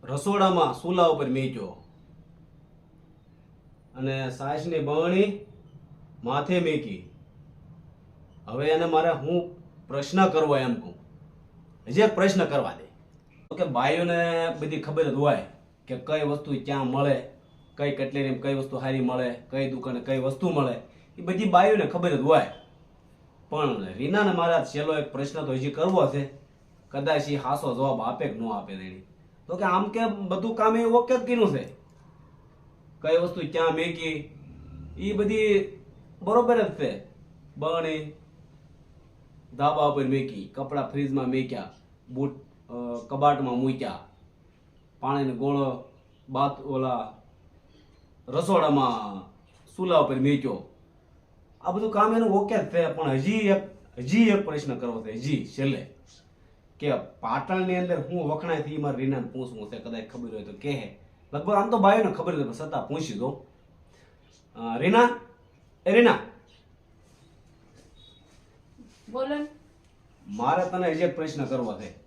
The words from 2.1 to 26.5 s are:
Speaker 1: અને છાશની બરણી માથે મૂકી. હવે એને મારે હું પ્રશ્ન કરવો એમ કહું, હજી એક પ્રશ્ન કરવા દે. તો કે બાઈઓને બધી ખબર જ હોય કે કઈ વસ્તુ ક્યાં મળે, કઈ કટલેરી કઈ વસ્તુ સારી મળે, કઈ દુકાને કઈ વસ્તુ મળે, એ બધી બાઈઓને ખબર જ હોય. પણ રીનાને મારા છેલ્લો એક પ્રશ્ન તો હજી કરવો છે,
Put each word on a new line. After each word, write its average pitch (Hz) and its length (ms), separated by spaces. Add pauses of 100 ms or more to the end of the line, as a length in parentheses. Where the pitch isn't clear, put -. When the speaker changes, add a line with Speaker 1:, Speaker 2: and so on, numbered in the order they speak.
Speaker 1:
અને 131 340
છાશની 151 480
બરણી 175 680 (800)
માથે 170 360
મૂકી. 113 500 (1400)
હવે 131 220
એને 160 160
મારે 160 260
હું 165 460 (320)
પ્રશ્ન 156 400
કરવો 156 280
એમ 127 180
કહું, - 200 (920)
હજી 143 120
એક 214 140
પ્રશ્ન 185 300
કરવા - 280
દે. - 120 (640)
તો - 60
કે 180 100
બાઈઓને 165 840 (120)
બધી 151 200
ખબર 147 240
જ 135 100
હોય 143 320 (420)
કે 123 80
કઈ 151 260
વસ્તુ 147 320 (100)
ક્યાં 139 220
મળે, 139 420 (480)
કઈ 143 200
કટલેરી 135 380
કઈ 139 200
વસ્તુ 135 260
સારી 135 200
મળે, 123 340 (160)
કઈ 135 200
દુકાને 127 300
કઈ 135 180
વસ્તુ 135 300
મળે, 135 320 (380)
એ 180 40
બધી 185 220
બાઈઓને 190 420
ખબર 170 300
જ 123 40
હોય. 143 260 (1000)
પણ 131 360
રીનાને 180 480
મારા 170 320
છેલ્લો 151 340
એક 143 140
પ્રશ્ન 143 340
તો 131 60
હજી 131 180
કરવો 170 360
છે, 139 240 (580)